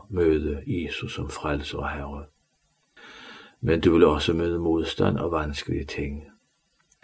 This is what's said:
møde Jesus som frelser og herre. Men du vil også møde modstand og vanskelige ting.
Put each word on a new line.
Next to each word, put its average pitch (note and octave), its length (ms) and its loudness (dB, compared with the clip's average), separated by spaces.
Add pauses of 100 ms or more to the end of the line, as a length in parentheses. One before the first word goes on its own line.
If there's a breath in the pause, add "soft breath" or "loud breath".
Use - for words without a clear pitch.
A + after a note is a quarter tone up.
(100)
møde D#2 560 2
Jesus - 480 -4
som C#2+ 160 -6
frelser D2 480 -6
og D2 120 -4
herre. C#2+ 340 -8 (1400 loud breath)
Men D#2+ 200 2
du E2+ 120 6
vil E2+ 120 8
også D2+ 280 6
møde E2+ 260 0
modstand E2+ 600 0
og E2 140 -4
vanskelige D2+ 520 -4
ting. D2 400 -8 (800 loud breath)